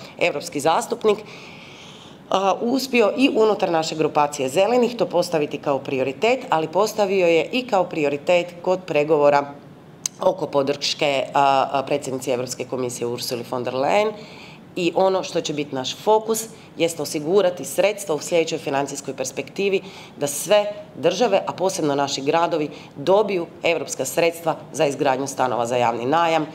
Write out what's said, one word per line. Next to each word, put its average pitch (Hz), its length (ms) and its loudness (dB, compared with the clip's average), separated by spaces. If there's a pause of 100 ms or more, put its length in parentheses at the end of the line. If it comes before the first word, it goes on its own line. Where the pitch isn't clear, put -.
(200)
europski 147 400 -2
zastupnik, 208 580 2 (1120)
a, 190 320 2
uspio 240 560 2
i 262 180 4
unutar 208 360 2
naše 160 240 0
grupacije 147 540 0
Zelenih 220 480 2
to 180 80 0
postaviti 165 520 -2
kao 139 220 -2
prioritet, 139 680 -2
ali 160 180 2
postavio 196 600 2
je 165 240 4
i 254 160 -2
kao 190 160 4
prioritet 165 800 0
kod 185 260 0
pregovora 147 680 4 (680)
oko 185 260 0
podrške, 143 760 0 (100)
a, 139 380 4
a, 135 120 0
predsjednici 131 480 -4
Europske 123 340 -4
komisije 123 420 -4
Ursuli 120 440 -6
von 127 120 -2
der 123 100 -6
Leyen. 185 380 2 (640)
I 170 200 0
ono 190 280 2
što - 180 -4
će 160 120 -4
biti 147 220 -6
naš 131 220 -6
fokus 220 480 0 (320)
jest 165 220 0
osigurati 165 680 0
sredstva 190 500 0
u 143 40 -2
sljedećoj 165 380 0
financijskoj 139 580 -4
perspektivi 185 640 -2 (360)
da 143 100 -2
sve 208 380 2 (300)
države, 190 520 2
a 143 60 -4
posebno 160 420 0
naši 139 260 -2
gradovi, 156 480 0 (260)
dobiju 185 520 2 (160)
europska 143 420 0
sredstva 165 500 0 (180)
za 160 120 2
izgradnju 135 420 0
stanova 123 380 0
za 123 120 0
javni 120 280 0
najam. 160 500 2